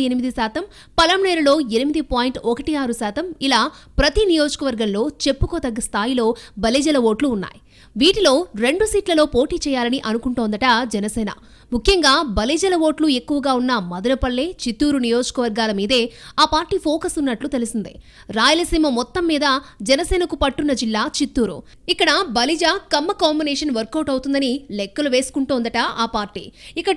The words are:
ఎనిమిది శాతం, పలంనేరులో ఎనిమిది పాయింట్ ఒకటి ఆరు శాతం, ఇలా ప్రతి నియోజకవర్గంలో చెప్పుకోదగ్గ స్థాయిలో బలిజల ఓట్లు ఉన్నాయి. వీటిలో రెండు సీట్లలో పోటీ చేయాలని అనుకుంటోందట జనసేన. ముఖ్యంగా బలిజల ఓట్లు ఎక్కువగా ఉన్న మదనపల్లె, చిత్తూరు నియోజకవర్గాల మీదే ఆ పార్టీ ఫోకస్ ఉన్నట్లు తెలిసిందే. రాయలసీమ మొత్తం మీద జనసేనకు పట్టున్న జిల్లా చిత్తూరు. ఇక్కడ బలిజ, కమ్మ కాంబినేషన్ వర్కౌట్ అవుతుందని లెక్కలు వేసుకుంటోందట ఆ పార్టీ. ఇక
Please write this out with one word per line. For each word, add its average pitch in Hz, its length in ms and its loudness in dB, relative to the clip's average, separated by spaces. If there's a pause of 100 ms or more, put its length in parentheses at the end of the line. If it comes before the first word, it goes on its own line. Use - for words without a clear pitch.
ఎనిమిది 254 300 -2
శాతం, 233 260 -4 (360)
పలంనేరులో 339 540 4 (240)
ఎనిమిది 294 240 0 (120)
పాయింట్ 247 260 -2 (120)
ఒకటి 285 300 -4
ఆరు 240 200 -2
శాతం, 220 240 -4 (220)
ఇలా 240 140 4 (380)
ప్రతి 294 320 2
నియోజకవర్గంలో 247 720 0 (220)
చెప్పుకోదగ్గ 269 640 -2
స్థాయిలో 233 360 -2 (400)
బలిజల 277 340 2 (100)
ఓట్లు 220 260 0
ఉన్నాయి. 185 240 -8 (420)
వీటిలో 370 320 6 (300)
రెండు 339 280 2
సీట్లలో 349 320 2 (100)
పోటీ 294 320 0
చేయాలని 254 340 0 (100)
అనుకుంటోందట 226 560 -2 (280)
జనసేన. 208 380 -4 (420)
ముఖ్యంగా 294 380 4 (260)
బలిజల 311 380 2 (120)
ఓట్లు 311 200 2 (120)
ఎక్కువగా 277 400 -2
ఉన్న 254 140 0 (180)
మదనపల్లె, 254 540 -2 (180)
చిత్తూరు 285 420 0
నియోజకవర్గాల 233 760 0
మీదే 226 220 2 (400)
ఆ 311 120 6
పార్టీ 339 320 0
ఫోకస్ 320 360 0
ఉన్నట్లు 262 340 -2
తెలిసిందే. 226 380 -4 (440)
రాయలసీమ 311 520 2 (100)
మొత్తం 339 320 -2
మీద 294 140 0 (440)
జనసేనకు 349 540 0
పట్టున్న 285 380 0
జిల్లా 220 220 -2 (140)
చిత్తూరు. 226 400 -2 (360)
ఇక్కడ 349 160 2 (280)
బలిజ, 311 280 2 (280)
కమ్మ 311 180 0 (120)
కాంబినేషన్ 302 560 0
వర్కౌట్ 285 360 -2
అవుతుందని 277 380 0 (260)
లెక్కలు 254 360 -4
వేసుకుంటోందట 254 640 -2 (240)
ఆ - 20 2 (100)
పార్టీ. 202 280 -6 (380)
ఇక 381 160 -2